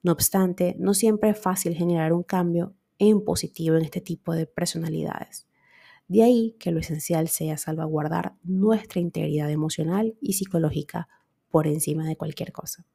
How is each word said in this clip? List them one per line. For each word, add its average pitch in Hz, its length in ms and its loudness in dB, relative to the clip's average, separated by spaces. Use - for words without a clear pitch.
No 175 100 4
obstante, 180 640 0
no 196 160 2
siempre 214 360 2
es 214 80 -2
fácil 185 360 -2
generar 165 380 0
un 175 100 0
cambio 175 520 -2
en 208 260 6
positivo 165 520 0
en 160 80 2
este 165 160 -6
tipo 165 340 -6
de 160 120 -2
personalidades. - 1000 -6
De 202 160 4
ahí 226 360 4
que 175 140 -2
lo 160 80 0
esencial 160 480 -2
sea 156 280 -4
salvaguardar 156 880 -4
nuestra 190 580 2
integridad 151 500 -2
emocional 165 680 -2
y 202 140 -2
psicológica 170 760 -2
por 156 160 4
encima 156 400 -2
de 160 100 -2
cualquier - 360 -8
cosa. - 320 -14